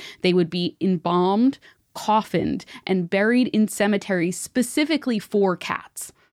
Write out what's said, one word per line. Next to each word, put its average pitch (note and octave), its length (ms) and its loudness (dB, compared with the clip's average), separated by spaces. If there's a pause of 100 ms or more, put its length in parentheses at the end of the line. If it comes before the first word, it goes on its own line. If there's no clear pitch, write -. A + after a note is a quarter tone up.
(200)
they F#3 140 2
would F3 160 2
be F3 320 -2
embalmed, F#3 760 2 (380)
coffined, G#3 680 -2 (200)
and F#3 220 0
buried A3 400 2
in G#3+ 180 2
cemeteries G3 720 0
specifically C#4 800 -2
for F#3+ 380 0
cats. - 560 -10 (200)